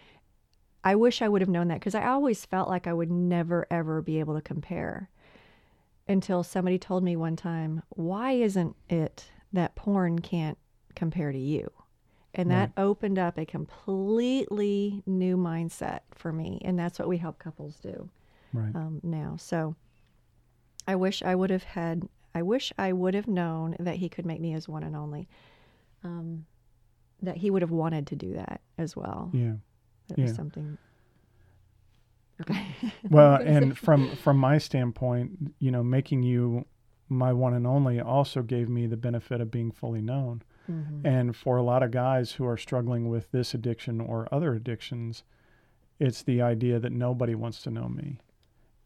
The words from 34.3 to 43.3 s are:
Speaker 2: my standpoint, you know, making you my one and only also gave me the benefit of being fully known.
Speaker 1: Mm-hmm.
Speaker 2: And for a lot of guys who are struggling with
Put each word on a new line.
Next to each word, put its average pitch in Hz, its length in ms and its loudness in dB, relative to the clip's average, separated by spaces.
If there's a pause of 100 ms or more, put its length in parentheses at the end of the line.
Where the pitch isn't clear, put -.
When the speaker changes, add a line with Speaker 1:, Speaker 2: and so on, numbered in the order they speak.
Speaker 2:
my 135 200 6
standpoint, 123 1000 -2
you 135 100 2
know, 123 140 0
making 127 400 2
you 120 420 2 (440)
my 127 240 2
one 123 200 2
and 120 140 2
only 127 320 4
also 131 420 2
gave 120 280 -2
me 120 180 0
the 113 80 -2
benefit 120 460 -4
of 113 100 -4
being 117 200 -2
fully 117 300 -6
known. 120 420 -4 (260)
Speaker 1:
Mm-hmm. 151 360 -6
Speaker 2:
And 127 300 2
for 127 220 2
a 123 60 4
lot 123 200 4
of 117 80 2
guys 127 420 2
who 131 120 -2
are 120 100 0
struggling 117 540 -2
with 117 220 -4